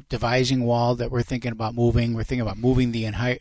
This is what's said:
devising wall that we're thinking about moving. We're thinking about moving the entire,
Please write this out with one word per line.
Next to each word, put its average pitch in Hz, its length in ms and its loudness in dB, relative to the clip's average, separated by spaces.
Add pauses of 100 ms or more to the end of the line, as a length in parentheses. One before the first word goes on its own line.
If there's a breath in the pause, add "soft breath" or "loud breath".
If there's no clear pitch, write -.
devising 123 560 0
wall 120 300 2
that 117 160 -4
we're 120 120 0
thinking 120 300 -4
about 110 220 -4
moving. 120 400 2
We're 110 80 -4
thinking 127 180 -4
about 104 160 -4
moving 123 360 2
the 113 120 -4
entire, 120 360 -2